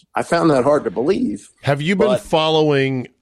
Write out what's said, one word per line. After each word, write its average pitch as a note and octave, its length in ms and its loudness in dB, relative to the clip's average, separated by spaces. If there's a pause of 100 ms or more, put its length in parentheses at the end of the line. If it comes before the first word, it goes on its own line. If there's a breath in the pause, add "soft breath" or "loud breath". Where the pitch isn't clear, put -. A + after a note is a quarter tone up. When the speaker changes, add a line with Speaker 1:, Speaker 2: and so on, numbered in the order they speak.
(140)
Speaker 1:
I A#2 80 -4
found E3 280 0
that C3 120 4
hard C#3+ 220 2
to A2+ 60 -4
believe. G3+ 580 -4 (140)
Speaker 2:
Have C#3 180 -2
you F3+ 160 -2
been F#3 120 2
Speaker 1:
But B2+ 120 0
Speaker 2:
following, D3+ 880 0 (140)